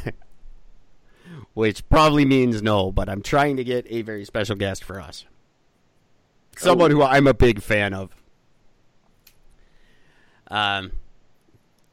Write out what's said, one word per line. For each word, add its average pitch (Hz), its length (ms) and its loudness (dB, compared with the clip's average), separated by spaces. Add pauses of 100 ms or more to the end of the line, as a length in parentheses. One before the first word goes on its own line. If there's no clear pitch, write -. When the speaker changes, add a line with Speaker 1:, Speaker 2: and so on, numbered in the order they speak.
Speaker 1:
<laughs> - 1500 -16
which 110 340 -2
probably 156 360 4
means 127 380 2
no, 104 280 0
but 98 180 -4
I'm 101 140 -8
trying 143 360 0
to 127 60 -6
get 123 240 -4
a 113 140 -6
very 104 220 -10
special 104 320 -6
guest 98 260 -6
for 95 180 -14
us. 78 260 -20 (1300)
Someone 175 340 4
Speaker 2:
Cool. 147 120 4
Speaker 1:
who 139 40 6
I'm 139 200 4
a 131 80 6
big 113 280 4
fan 101 320 0
of. 95 160 -10 (2500)
Um, 98 440 -4 (1000)